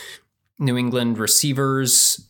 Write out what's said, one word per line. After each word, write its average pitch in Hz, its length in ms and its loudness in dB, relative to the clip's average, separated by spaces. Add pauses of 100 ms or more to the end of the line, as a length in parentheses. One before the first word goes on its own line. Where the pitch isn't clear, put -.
(600)
New 127 180 0
England 120 400 0
receivers. 135 1120 0